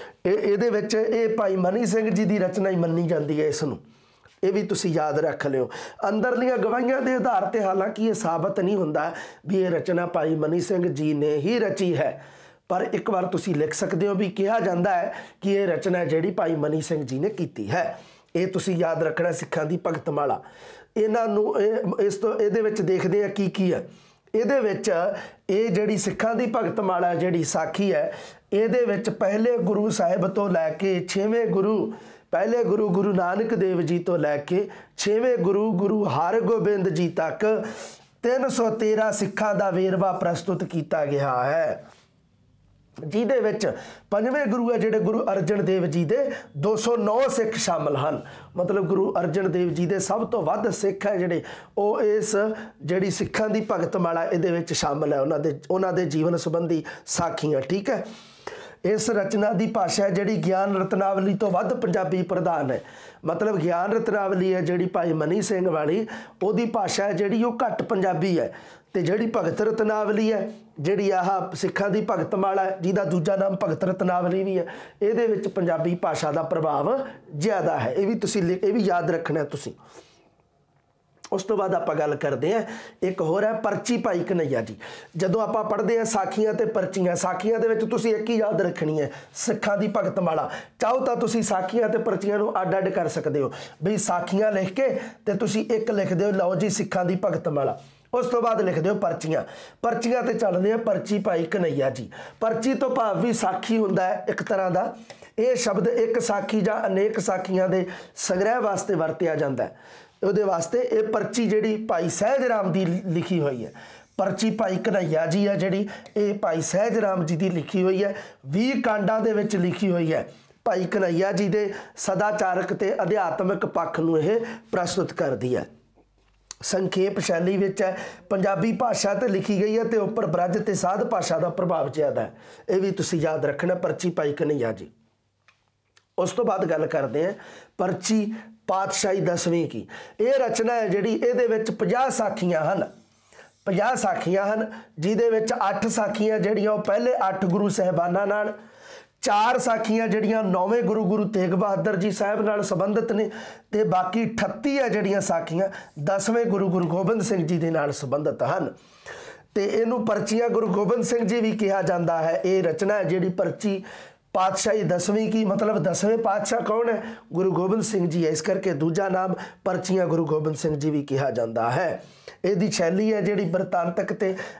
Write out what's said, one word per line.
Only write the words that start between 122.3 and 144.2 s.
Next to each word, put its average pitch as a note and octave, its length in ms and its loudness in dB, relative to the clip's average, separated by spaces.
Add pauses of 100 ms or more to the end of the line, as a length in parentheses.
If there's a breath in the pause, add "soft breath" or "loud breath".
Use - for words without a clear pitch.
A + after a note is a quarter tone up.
ਤੇ F#3+ 200 0 (100)
ਅਧਿਆਤਮਿਕ F#3 640 0
ਪੱਖ E3+ 320 -4
ਨੂੰ E3 200 2
ਇਹ A3 260 2 (260 loud breath)
ਪ੍ਰਸਤੁਤ F3+ 420 -2
ਕਰਦੀ B2+ 420 -2
ਹੈ। D#2+ 100 -2 (1000)
ਸੰਖੇਪ F#3+ 560 0
ਸ਼ੈਲੀ F3+ 380 0
ਵਿੱਚ G3 240 0
ਹੈ, F#3 140 0 (340 loud breath)
ਪੰਜਾਬੀ G3 440 2
ਭਾਸ਼ਾ G#3+ 400 0
'ਤੇ B3 140 0
ਲਿਖੀ G3 340 0
ਗਈ G#3+ 160 2
ਹੈ A3+ 60 2
ਤੇ A3 140 0
ਉੱਪਰ G#3 300 0
ਬ੍ਰਜ F3 300 0
ਤੇ G#3+ 180 -2
ਸਾਧ F#3+ 300 0
ਭਾਸ਼ਾ E3+ 340 0
ਦਾ E3+ 120 0
ਪ੍ਰਭਾਵ D#3 380 0
ਜ਼ਿਆਦਾ C3 320 0
ਹੈ। G#2 120 -6 (360 loud breath)
ਇਹ F#3 120 2
ਵੀ G3 100 0
ਤੁਸੀਂ F3+ 300 -2
ਯਾਦ D#3 240 0
ਰੱਖਣਾ, F3 300 0
ਪਰਚੀ F3 360 -2
ਭਾਈ D3+ 220 0
ਕਨ੍ਹੱਈਆ D3 380 0
ਜੀ। F#2+ 200 -12 (1300)
ਉਸ F3+ 140 0
ਤੋਂ A#3+ 140 -2
ਬਾਅਦ F#3+ 240 0
ਗੱਲ D#3 180 0
ਕਰਦੇ C#3+ 380 -2
ਹਾਂ G3+ 80 -2 (440 loud breath)
ਪਰਚੀ G#3 560 -2 (340 loud breath)
ਪਾਤਸ਼ਾਹੀ F#3+ 540 0
ਦਸਵੀਂ E3+ 480 0
ਕੀ। A2+ 160 -10 (340 loud breath)
ਇਹ A#3+ 200 2
ਰਚਨਾ A#3 340 0
ਹੈ A3 140 0
ਜਿਹੜੀ, G3+ 260 0
ਇਹਦੇ B3 340 2
ਵਿੱਚ A3 240 0
ਪੰਜਾਹ A#3+ 400 0
ਸਾਖੀਆਂ F3+ 520 0
ਹਨ, F3 260 0 (760 loud breath)
ਪੰਜਾਹ G#3 320 2
ਸਾਖੀਆਂ F#3+ 480 0